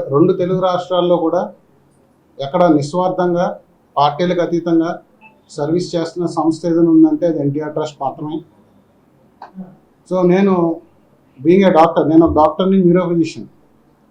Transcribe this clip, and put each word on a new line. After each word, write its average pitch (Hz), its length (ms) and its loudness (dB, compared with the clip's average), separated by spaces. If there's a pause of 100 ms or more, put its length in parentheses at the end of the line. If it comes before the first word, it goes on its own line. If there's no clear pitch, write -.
(120)
రెండు 170 260 4
తెలుగు 180 300 -2
రాష్ట్రాల్లో 180 560 -2
కూడా 165 160 -2 (1040)
ఎక్కడ 175 180 -2 (160)
నిస్వార్థంగా, 180 680 -2 (540)
పార్టీలకు 170 460 0
అతీతంగా 165 460 0 (640)
సర్వీస్ 160 380 -4
చేస్తున్న 165 320 -6 (100)
సంస్థ 160 240 -2 (100)
ఏదైనా 165 240 2
ఉందంటే 156 360 4
అది 156 140 -2
ఎన్టీఆర్ 151 320 -4
ట్రస్ట్ 151 280 -6
మాత్రమే. 151 320 -8 (1700)
So 180 80 -4 (160)
నేను 190 220 2 (920)
being 185 240 4
a 170 100 2
doctor, 160 320 4
నేను 160 160 6
ఒక 151 140 0
డాక్టర్ని, 190 440 2
న్యూరో 175 260 4
ఫిజిషియన్. 165 380 -4 (640)